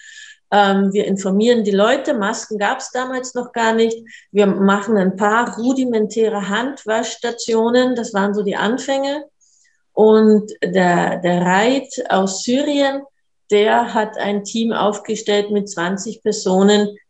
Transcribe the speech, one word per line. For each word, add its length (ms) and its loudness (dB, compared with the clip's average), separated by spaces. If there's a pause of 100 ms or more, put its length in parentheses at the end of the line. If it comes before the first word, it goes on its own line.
(500)
ähm, 420 4
wir 140 0
informieren 580 0
die 80 0
Leute, 420 2
Masken 440 -4
gab's 340 -4
damals 420 -6
noch 180 -8
gar 220 0
nicht, 240 0 (320)
wir 160 2
machen 500 2
ein 200 0
paar 420 0
rudimentäre 920 -2
Handwaschstationen, 1500 -2
das 180 -6
waren 200 0
so 100 -2
die 100 -2
Anfänge. 680 -2 (680)
Und 600 6 (100)
der, 540 0
der 260 0
Reit 480 0 (180)
aus 360 0
Syrien, 580 0 (480)
der 440 2
hat 220 -2
ein 280 -4
Team 280 -4
aufgestellt 760 -2
mit 180 -2
zwanzig 540 -6
Personen, 720 2 (140)